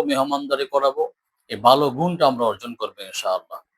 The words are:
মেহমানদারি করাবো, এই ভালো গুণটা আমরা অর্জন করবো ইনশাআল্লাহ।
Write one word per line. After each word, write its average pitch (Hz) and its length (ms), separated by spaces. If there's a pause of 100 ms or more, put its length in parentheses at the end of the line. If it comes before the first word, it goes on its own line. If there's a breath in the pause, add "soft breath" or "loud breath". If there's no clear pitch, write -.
মেহমানদারি 139 720
করাবো, 139 280 (480)
এই 110 160
ভালো 139 240
গুণটা 170 360
আমরা 123 200
অর্জন 113 280
করবো 101 280
ইনশাআল্লাহ। 92 580 (160)